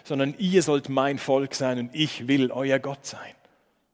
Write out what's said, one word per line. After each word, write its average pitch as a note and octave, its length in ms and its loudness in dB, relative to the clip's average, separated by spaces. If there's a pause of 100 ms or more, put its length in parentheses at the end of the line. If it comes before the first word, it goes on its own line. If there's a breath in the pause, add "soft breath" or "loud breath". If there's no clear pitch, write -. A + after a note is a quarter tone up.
sondern C#3 360 -2
ihr F#3 240 4
sollt C#3+ 260 0
mein C3+ 300 0
Volk C3+ 360 0
sein B2+ 240 -2
und A#2+ 160 -8
ich D3+ 320 -2
will C3 240 4
euer C3+ 280 0
Gott C#3 260 -10
sein. - 300 -14 (600)